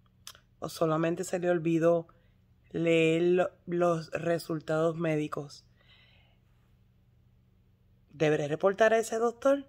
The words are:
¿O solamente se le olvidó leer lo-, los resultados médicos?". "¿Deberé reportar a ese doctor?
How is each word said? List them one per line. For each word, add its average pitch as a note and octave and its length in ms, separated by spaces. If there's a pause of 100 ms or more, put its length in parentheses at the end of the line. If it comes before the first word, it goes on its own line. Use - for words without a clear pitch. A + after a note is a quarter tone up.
(600)
¿O D#3 100
solamente E3 540
se F3+ 160
le F3 100
olvidó E3 580 (640)
leer E3 520
lo-, F3 280 (140)
los F3 460
resultados D#3+ 840
médicos?". D3+ 680 (2500)
"¿Deberé D3+ 380
reportar G3 460
a A3+ 40
ese A3+ 200
doctor? A#3+ 520